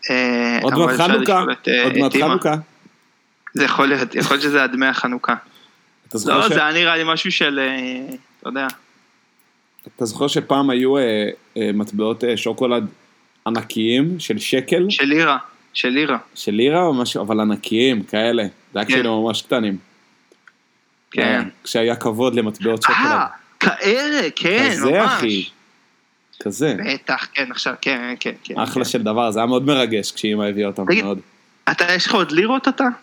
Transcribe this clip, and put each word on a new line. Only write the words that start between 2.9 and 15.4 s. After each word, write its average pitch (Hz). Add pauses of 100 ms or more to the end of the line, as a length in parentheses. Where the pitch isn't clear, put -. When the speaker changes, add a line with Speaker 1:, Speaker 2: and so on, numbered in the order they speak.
Speaker 1:
זה 143
יכול -
להיות, 135
יכול 135
להיות 139
שזה 143
עד 127
דמי 127
החנוכה. 123 (720)
Speaker 2:
אתה -
זוכר 117
Speaker 1:
לא, -
Speaker 2:
ש-, 160
Speaker 1:
זה 151
היה 151
נראה 165
לי 165
משהו 160
של, 143
אה, 131 (240)
אתה -
יודע. 135 (1300)
Speaker 2:
אתה 120
זוכר 113
שפעם 139
היו, 131
אה, 110 (280)
אה, 110
מטבעות, 107
אה, 120
שוקולד 120 (600)
ענקיים 117
של 107
שקל? 165
Speaker 1:
של 139
לירה, 147 (360)